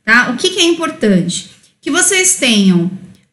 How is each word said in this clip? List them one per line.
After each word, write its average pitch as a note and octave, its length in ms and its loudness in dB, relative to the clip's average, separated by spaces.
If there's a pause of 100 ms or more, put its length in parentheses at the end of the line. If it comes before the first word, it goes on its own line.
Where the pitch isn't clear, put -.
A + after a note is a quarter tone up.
tá? A#3+ 280 2
O A#3+ 60 -6
que - 120 -2
que F#4 100 -4
é E4+ 60 2
importante? D4+ 840 -2 (320)
Que - 80 -8
vocês F#4 460 0
tenham F#3+ 560 2 (420)